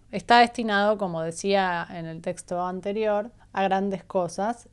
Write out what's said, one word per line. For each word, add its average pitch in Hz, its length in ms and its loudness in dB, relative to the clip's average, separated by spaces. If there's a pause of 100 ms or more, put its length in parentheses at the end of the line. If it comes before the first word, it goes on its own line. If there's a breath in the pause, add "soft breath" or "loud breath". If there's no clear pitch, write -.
(120)
Está 233 280 4
destinado, 220 580 4
como 175 240 -4
decía 175 680 0
en 170 140 -10
el 160 160 -10
texto 175 440 -6
anterior, 202 640 -2 (220 soft breath)
a 196 120 0
grandes 190 420 0
cosas 190 680 -4